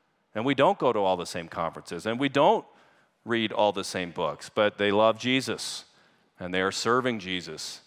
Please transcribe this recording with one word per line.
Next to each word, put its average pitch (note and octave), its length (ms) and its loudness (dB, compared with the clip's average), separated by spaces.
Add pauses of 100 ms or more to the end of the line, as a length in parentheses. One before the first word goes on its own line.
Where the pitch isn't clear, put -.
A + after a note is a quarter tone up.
(340)
and A2 120 -4
we C#3 100 2
don't F3 240 4
go C3 140 2
to G#2+ 60 0
all F#2 180 2
the E2+ 80 -6
same E2+ 240 -8
conferences, E2+ 560 -6
and A#2 140 -2
we C#3 100 0
don't D3+ 360 4 (600)
read A2+ 260 0
all G#2 220 4
the F#2+ 100 -4
same F2+ 280 -4
books, D2+ 380 -6
but G#2 280 2
they G2+ 140 2
love A2 260 4
Jesus, A#2+ 680 -4 (540)
and F2+ 140 -6
they F#2 80 2
are F#2+ 100 0
serving A#2+ 480 0
Jesus F2 680 -10